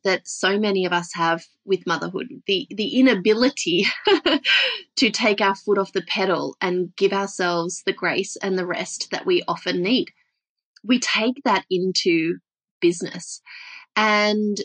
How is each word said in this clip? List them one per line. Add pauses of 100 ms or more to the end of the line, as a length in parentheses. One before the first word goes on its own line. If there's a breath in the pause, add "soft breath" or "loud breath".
that
so
many
of
us
have (220)
with
motherhood,
the,
the
inability (180)
<laughs>
to
take
our
foot
off
the
pedal
and
give
ourselves
the
grace
and
the
rest
that
we
often
need. (680)
We
take
that
into (420)
business, (540 loud breath)
and